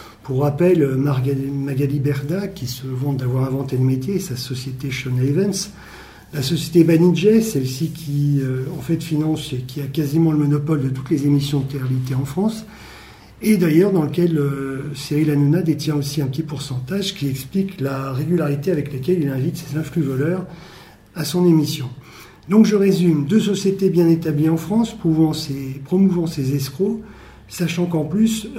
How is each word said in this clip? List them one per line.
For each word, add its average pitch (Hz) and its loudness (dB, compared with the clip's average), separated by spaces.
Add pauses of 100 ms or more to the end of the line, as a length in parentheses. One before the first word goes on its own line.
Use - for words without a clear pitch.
(240)
pour 135 0
rappel, 165 4
euh, 131 2
Marga-, 135 0
Magali 139 -2
Berda, 147 -2
qui - -10
se 131 -10
vante 131 -4
d'avoir 127 -2
inventé 131 -2
le 127 2
métier, 131 0
et 175 -2
sa 127 -6
société 131 -8
Sean 127 -4
Evans, 170 2 (840)
la 147 -4
société 160 2
Banijay, 170 4
celle-ci 135 -2
qui, 143 0
euh, 131 -2 (140)
en 131 -8
fait, 160 -2
finance 156 -2
et 127 -4
qui 143 -8
a 143 -6
quasiment 156 2
le 151 2
monopole 143 2
de 131 -2
toutes - -6
les 143 0
émissions 143 2
de 131 -2
télé-réalité 131 -4
en 139 0
France, 208 -2 (760)
et 214 4
d'ailleurs 175 4
dans 170 2
lequel, 165 2
euh, 139 -4
Cyril 147 0
Hanouna 143 4
détient 160 -2
aussi 143 -4
un 131 -2
petit 156 -4
pourcentage 147 -6
qui 143 -4
explique 190 -4
la 135 -4
régularité 147 -2
avec 147 -2
laquelle 160 0
il 143 -2
invite 135 -2
ses 135 -8
influx 156 -2
voleurs 147 -2 (720)
à 160 -6
son 175 2
émission. 151 2 (600)
Donc 214 8
je 214 4
résume, 170 4
deux 196 4
sociétés 190 2
bien 165 6
établies 160 2
en 165 2
France, 220 0
promouvant 160 2
ces, 135 -8
promouvant 175 2
ces 135 -2
escrocs, 208 -2 (480)
sachant 175 -2
qu'en 165 -2
plus, 214 0